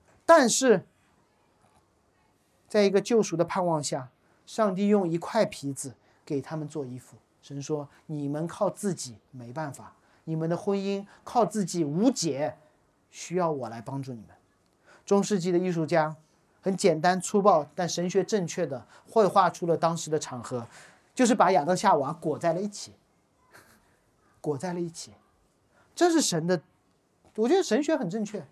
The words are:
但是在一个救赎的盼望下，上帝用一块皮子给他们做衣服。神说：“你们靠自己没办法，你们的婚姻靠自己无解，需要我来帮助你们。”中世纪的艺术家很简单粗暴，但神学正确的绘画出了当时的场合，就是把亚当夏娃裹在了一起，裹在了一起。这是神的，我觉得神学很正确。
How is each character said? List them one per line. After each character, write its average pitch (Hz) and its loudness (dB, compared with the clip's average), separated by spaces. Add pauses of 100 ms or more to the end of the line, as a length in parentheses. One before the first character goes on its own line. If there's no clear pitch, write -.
(260)
但 311 8
是 226 4 (1800)
在 208 4
一 196 4
个 196 2
救 233 4
赎 202 -2
的 170 2
盼 180 -2
望 160 0
下， 135 -8 (360)
上 208 0
帝 202 0
用 202 4
一 165 0
块 208 0
皮 139 -6
子 131 -12 (280)
给 143 -4
他 135 -10
们 151 -6
做 151 -8
衣 123 -12
服。 123 -20 (240)
神 143 -12
说 143 -6 (180)
：“你 147 -6
们 147 -4
靠 185 -4
自 196 -4
己 120 -12 (160)
没 120 -14
办 143 -8
法， - -20 (320)
你 160 -6
们 160 -2
的 175 -2
婚 196 -2
姻 196 -4 (180)
靠 - 0
自 208 -2
己 170 -2
无 170 2
解， 147 -4 (520)
需 - -10
要 175 0
我 131 -6
来 113 -12
帮 135 -8
助 131 -10
你 120 -12
们。” 87 -20 (760)
中 202 4
世 196 0
纪 175 -2
的 175 4
艺 180 0
术 165 0
家 156 2 (480)
很 190 -2
简 175 2
单 180 2
粗 208 0
暴， 180 4
但 180 -4
神 175 -4
学 185 0
正 185 -2
确 - -6
的 135 -10 (240)
绘 220 4
画 196 4
出 - -6
了 165 2
当 165 0
时 160 -8
的 151 0
场 123 -10
合， 120 -8 (480)
就 254 4
是 226 4
把 180 6
亚 175 4
当 180 0
夏 190 4
娃 139 0
裹 165 -6
在 170 0
了 170 -2
一 208 -4
起， - -16 (1500)
裹 147 -4
在 180 -6
了 175 -4
一 170 -6
起。 117 -16 (840)
这 349 4
是 330 4
神 170 0
的， 175 0 (720)
我 220 0
觉 311 4
得 381 4
神 233 0
学 311 0
很 247 -2
正 214 -6
确。 185 -10